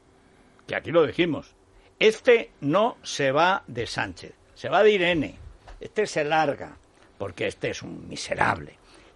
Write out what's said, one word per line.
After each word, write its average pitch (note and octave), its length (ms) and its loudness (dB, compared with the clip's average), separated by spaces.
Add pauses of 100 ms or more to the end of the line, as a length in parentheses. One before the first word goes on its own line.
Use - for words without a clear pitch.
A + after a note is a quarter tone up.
(680)
Que G#2 100 -6
aquí G#2+ 140 -6
lo D#3+ 160 4
dijimos, D3+ 480 -4 (440)
este A3 600 4
no G3 420 0
se C#3 280 -2
va E3+ 360 2
de A#2 200 -8
Sánchez, - 480 -8 (200)
se - 160 -10
va F3+ 120 4
de G#3+ 100 8
Irene, F3 460 0 (420)
este - 260 -2
se D#3 180 -2
larga, D3 540 0 (400)
porque G2 280 -6
este - 240 -4
es - 120 -10
un E2+ 260 -14
miserable. - 680 -4 (380)